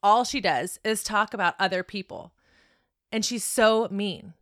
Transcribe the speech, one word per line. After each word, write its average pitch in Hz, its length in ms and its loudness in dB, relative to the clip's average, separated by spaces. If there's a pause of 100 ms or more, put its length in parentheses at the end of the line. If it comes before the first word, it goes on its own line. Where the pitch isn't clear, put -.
All 214 220 6
she - 160 -4
does 156 460 -2
is 220 180 -2
talk 214 300 0
about 180 260 0
other 185 240 0
people. - 480 -12 (800)
And 220 140 -2
she's 233 180 -4
so 220 480 4
mean. 196 500 -6